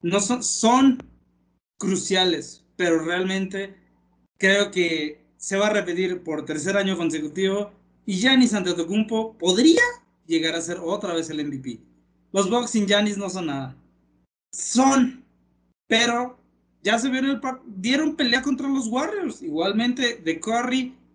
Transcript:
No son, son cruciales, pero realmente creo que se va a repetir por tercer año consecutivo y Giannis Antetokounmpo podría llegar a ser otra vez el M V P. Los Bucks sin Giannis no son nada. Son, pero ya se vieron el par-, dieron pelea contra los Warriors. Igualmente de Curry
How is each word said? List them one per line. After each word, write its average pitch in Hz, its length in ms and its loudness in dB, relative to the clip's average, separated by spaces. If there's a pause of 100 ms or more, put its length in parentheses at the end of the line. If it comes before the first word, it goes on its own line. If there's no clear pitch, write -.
No 175 180 0
son, 247 240 -2
son 254 540 4 (800)
cruciales, 185 880 -2 (100)
pero 165 300 2
realmente 190 720 -4 (640)
creo 202 320 4
que 165 520 -2 (140)
se - 200 -4
va 208 100 4
a 214 60 2
repetir 180 500 -2
por 156 200 -6
tercer 151 320 -4
año 190 220 0
consecutivo 170 720 -2 (340)
y 196 100 -2
Giannis 247 380 4
Antetokounmpo 202 840 -2
podría 233 460 4 (420)
llegar 160 300 0
a 170 60 -4
ser 170 200 -8
otra 180 320 -4
vez 160 160 -4
el 151 100 -6
M 147 100 -6
V 131 100 -8
P. 131 200 -10 (540)
Los 190 160 2
Bucks 233 220 0
sin 208 160 2
Giannis 202 300 2
no 202 120 -6
son 185 160 -6
nada. 135 320 -6 (760)
Son, 262 720 2 (640)
pero 240 520 0 (420)
ya 214 160 2
se 254 120 0
vieron 262 200 0
el 277 100 -2
par-, 254 260 -8
dieron 240 500 -2
pelea 254 260 0
contra 269 260 -4
los 262 200 -2
Warriors. 294 560 -4
Igualmente 220 720 -2
de 165 240 -4
Curry 247 580 -2 (180)